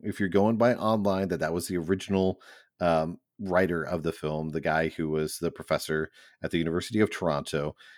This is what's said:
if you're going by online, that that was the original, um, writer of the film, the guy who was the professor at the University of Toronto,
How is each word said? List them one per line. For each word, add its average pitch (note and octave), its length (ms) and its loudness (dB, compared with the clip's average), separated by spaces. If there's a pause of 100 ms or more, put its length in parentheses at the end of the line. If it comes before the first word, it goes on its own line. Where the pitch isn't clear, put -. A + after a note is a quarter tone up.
if - 180 -8
you're G2 100 0
going G#2 280 4
by A#2 180 4
online, G2 540 2
that E2+ 100 -2
that D#2+ 140 -2
was E2+ 140 -2
the F2+ 100 -2
original, F#2 640 0 (380)
um, E2 400 2 (200)
writer F2+ 440 2
of E2 200 -4
the E2 80 0
film, D#2 380 -4
the D#2+ 120 -4
guy D#2+ 280 2
who D#2 200 -4
was D#2 300 -2
the E2 100 -2
professor D#2 600 -2 (320)
at E2 80 -4
the F2 80 0
University E2+ 400 -2
of G#2+ 100 4
Toronto, D2 680 -2 (220)